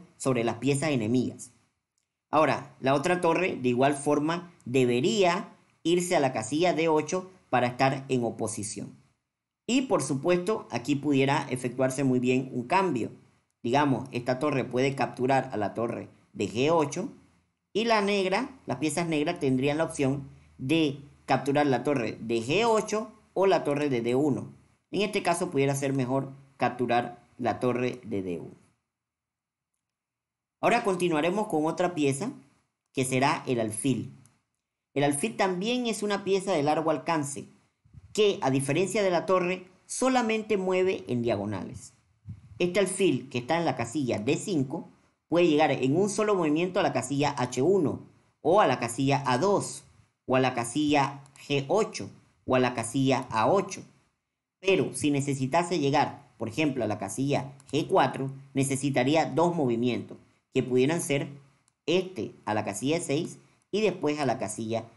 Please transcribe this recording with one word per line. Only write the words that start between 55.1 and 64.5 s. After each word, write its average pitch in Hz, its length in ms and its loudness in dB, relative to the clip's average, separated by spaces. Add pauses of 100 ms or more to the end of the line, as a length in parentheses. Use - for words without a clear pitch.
necesitase 143 640 0
llegar, 139 580 0
por 110 120 -6
ejemplo, 135 340 0
a 107 60 0
la 104 100 -4
casilla 127 540 -4 (180)
G 147 160 -2
cuatro, 135 460 0 (220)
necesitaría 139 720 2
dos 165 280 2
movimientos, 120 640 -2 (340)
que 131 100 2
pudieran 131 380 2
ser - 280 -2 (580)
este 175 460 -2 (120)
a 107 100 -2
la 107 100 -2
casilla 135 360 -2
seis 151 380 -4 (320)
y 208 120 -2
después 151 360 0
a 147 80 0
la 113 120 0
casilla 110 480 -6 (100)